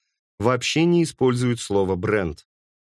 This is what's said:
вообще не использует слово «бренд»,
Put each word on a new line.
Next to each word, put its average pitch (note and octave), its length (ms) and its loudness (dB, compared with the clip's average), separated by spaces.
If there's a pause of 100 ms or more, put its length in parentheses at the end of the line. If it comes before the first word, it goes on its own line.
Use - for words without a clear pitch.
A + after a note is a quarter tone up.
(400)
вообще B2+ 460 0
не E3+ 180 4
использует B2 560 0
слово F#2+ 360 0
«бренд», F#2+ 520 -4 (340)